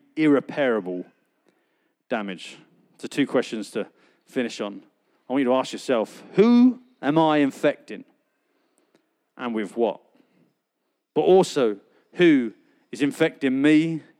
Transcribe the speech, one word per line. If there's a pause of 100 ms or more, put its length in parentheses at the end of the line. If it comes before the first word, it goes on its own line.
(160)
irreparable (1040)
damage. (400)
So
two
questions
to (380)
finish
on. (440)
I
want
you
to
ask
yourself, (120)
who (220)
am
I
infecting (1300)
and
with
what? (1120)
But
also, (320)
who (400)
is
infecting
me (180)